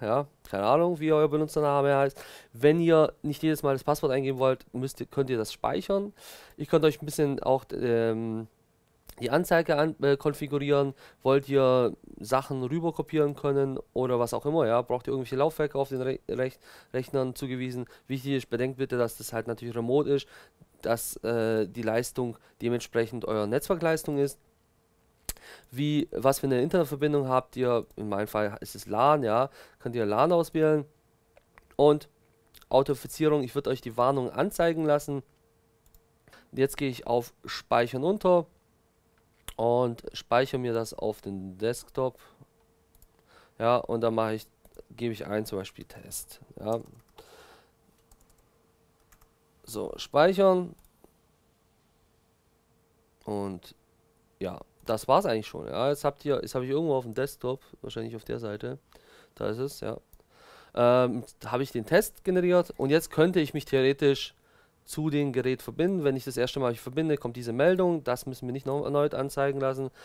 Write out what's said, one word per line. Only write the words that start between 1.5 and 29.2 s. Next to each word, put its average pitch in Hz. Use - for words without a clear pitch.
heißt. 139
Wenn 147
ihr 160
nicht 147
jedes 156
Mal 139
das 135
Passwort 147
eingeben 135
wollt, 131
müsst 131
ihr, 123
könnt 139
ihr 127
das 110
speichern. 196
Ihr 147
könnt 160
euch 151
ein -
bisschen 143
auch... 131
Ähm, 113
die 117
Anzeige 165
an, 151
äh, 143
konfigurieren, 143
wollt 135
ihr 127
Sachen 131
rüberkopieren 151
können 139
oder 123
was 117
auch 120
immer, 156
ja, 117
braucht 123
ihr -
irgendwelche 135
Laufwerke 151
auf 139
den 131
Re-, 127
Rech-, 127
Rechnern 131
zugewiesen. 127
Wichtig 135
ist, 127
bedenkt 123
bitte, 131
dass 117
das -
halt 113
natürlich 117
remote 123
ist, 139
dass, -
äh, 113
die 117
Leistung 117
dementsprechend 117
eurer 107
Netzwerkleistung 160
ist. 139
Wie, 147
was 135
für -
eine 127
Internetverbindung 147
habt 127
ihr, 123
in 107
meinem 104
Fall 107
ist -
es 104
lan, 131